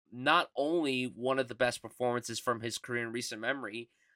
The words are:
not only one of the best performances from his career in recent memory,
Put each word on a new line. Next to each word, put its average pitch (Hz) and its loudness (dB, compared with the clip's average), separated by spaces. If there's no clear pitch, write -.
not 147 2
only 143 2
one 123 0
of 131 2
the 120 -8
best 120 2
performances 120 -2
from 117 0
his 113 -4
career 120 -4
in 113 -6
recent 117 -6
memory, 117 -4